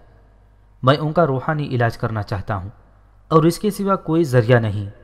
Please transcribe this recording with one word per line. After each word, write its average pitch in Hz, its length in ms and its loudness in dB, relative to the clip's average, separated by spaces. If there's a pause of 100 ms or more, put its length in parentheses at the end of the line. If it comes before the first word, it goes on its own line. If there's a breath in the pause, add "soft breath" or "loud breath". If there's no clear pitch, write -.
(840)
میں 135 140 4
ان 156 160 -4
کا 165 140 2
روحانی 143 400 -4
علاج 120 320 -2
کرنا 110 240 -4
چاہتا 101 340 -6
ہوں 92 120 -10 (600)
اور 156 160 4
اس 170 140 2
کے 208 120 -2
سوا 196 260 -2
کوئی 170 280 0
ذریعہ 123 340 4
نہیں 104 320 -4 (140)